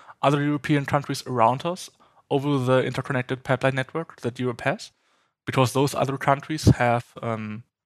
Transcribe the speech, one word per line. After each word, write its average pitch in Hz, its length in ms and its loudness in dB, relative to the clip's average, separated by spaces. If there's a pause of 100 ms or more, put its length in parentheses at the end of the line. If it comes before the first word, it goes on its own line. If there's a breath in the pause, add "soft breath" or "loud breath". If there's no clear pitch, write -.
(200 loud breath)
other 143 220 2
European 147 440 0
countries 139 420 -4
around 123 360 2
us 175 260 -6 (380 soft breath)
over 139 300 0
the 127 240 2
interconnected 127 600 -4
pipeline 135 320 0
network - 460 -8
that 123 180 -6
Europe 123 220 -4
has, 151 280 -4 (560)
because 131 280 2
those 135 200 2
other 135 220 0
countries 143 480 -2
have, 120 480 2 (100)
um, 110 400 -6 (240)